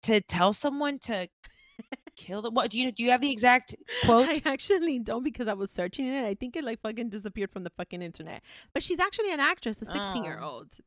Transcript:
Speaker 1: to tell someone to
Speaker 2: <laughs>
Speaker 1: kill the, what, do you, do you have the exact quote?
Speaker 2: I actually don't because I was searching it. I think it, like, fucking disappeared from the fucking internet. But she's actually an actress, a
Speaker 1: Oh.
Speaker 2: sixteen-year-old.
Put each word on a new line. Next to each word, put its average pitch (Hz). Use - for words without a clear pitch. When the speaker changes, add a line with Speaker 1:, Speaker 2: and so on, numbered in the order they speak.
Speaker 1:
to 214
tell 180
someone 285
to 190
Speaker 2:
<laughs> -
Speaker 1:
kill 202
the, 233
what, 240
do 220
you, 254
do 233
you 240
have 247
the 277
exact 247
quote? 247
Speaker 2:
I 302
actually 311
don't 226
because 240
I 208
was 196
searching 185
it. 262
I 202
think 247
it, 320
like, 226
fucking 226
disappeared 202
from 185
the 175
fucking 180
internet. 165
But -
she's 349
actually 403
an 294
actress, 277
a 214
Speaker 1:
Oh. -
Speaker 2:
sixteen-year-old. 165